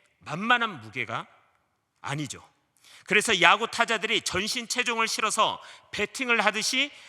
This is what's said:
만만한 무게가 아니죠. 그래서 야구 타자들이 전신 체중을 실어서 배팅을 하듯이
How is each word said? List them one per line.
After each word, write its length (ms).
만만한 640
무게가 440
아니죠. 460
그래서 340
야구 260
타자들이 540
전신 480
체중을 400
실어서 520
배팅을 540
하듯이 460